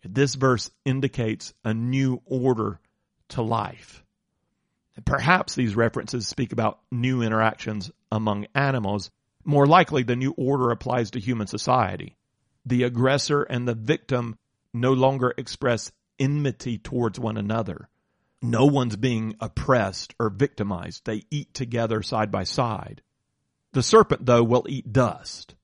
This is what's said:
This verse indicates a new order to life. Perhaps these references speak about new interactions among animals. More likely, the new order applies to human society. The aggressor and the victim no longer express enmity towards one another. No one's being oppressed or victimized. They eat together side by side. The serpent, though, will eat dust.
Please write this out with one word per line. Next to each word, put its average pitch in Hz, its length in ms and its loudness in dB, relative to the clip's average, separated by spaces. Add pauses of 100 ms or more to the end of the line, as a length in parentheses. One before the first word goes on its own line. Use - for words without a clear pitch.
This 127 300 2
verse 131 360 2 (140)
indicates 131 680 -2 (120)
a 110 80 0
new 127 500 0
order 123 560 0 (500)
to - 120 -4
life. 110 640 -6 (1000)
Perhaps 139 520 2
these 110 200 0
references 113 500 -2
speak - 280 -6
about 113 260 -2 (100)
new 123 320 0
interactions 110 720 -2 (180)
among 107 460 -2
animals. 117 560 -2 (320)
More 143 240 4
likely, 156 360 4
the 120 120 0
new 131 220 -2
order 127 340 0
applies 120 400 -4
to 123 80 -6
human 110 280 -4
society. 113 680 -2 (500)
The 123 180 2
aggressor 131 600 2
and 123 240 -4
the 117 80 -2
victim 120 600 -2 (360)
no 127 200 2
longer 131 440 2
express - 540 -4 (280)
enmity 139 580 -2
towards 120 420 -4
one 110 180 -4
another. 104 520 -4 (520)
No 117 240 2
one's 131 300 4
being 110 440 -2
oppressed 113 800 -2
or 113 100 0
victimized. 98 760 -4
They 110 260 -6
eat 147 220 -8
together 117 480 -2
side 107 300 -2
by 98 120 -2
side. 110 580 -4 (680)
The 127 120 2
serpent, 208 420 6
though, 120 180 6
will 117 240 2
eat 131 240 -8
dust. 104 720 -2